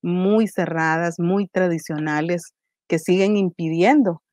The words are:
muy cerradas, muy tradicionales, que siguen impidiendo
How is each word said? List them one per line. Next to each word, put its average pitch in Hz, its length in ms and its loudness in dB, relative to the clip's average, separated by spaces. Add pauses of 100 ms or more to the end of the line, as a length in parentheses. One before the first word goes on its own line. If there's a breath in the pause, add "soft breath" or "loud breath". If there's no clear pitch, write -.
muy 190 460 2
cerradas, 165 680 -2
muy 180 300 0
tradicionales, 165 1040 -4 (360)
que 165 100 0
siguen 190 380 2
impidiendo 180 880 2 (100)